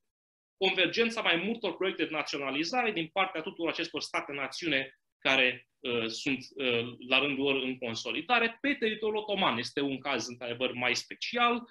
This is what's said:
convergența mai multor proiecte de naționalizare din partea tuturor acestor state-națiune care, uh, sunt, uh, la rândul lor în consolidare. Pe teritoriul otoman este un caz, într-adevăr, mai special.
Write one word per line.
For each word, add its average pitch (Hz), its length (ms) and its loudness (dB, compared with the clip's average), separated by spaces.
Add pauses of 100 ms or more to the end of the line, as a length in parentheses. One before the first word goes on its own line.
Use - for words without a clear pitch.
(580)
convergența 190 640 2
mai 185 140 4
multor 196 400 0
proiecte 180 280 0
de 139 80 -2
naționalizare 156 800 -2
din 165 160 -2
partea 185 340 0
tuturor 165 300 -4
acestor 151 300 -4
state-națiune 139 960 -4 (180)
care, 131 500 2 (120)
uh, 120 260 -2
sunt, 127 400 -4 (100)
uh, 120 400 0 (120)
la 131 120 4
rândul 139 240 0
lor 135 180 2
în 127 160 -2
consolidare. 135 840 0
Pe 277 120 2
teritoriul 220 440 -2
otoman 196 400 2
este 120 240 -2
un 139 180 -2
caz, 127 280 -2
într-adevăr, 123 440 -4
mai 123 240 0
special. 240 760 0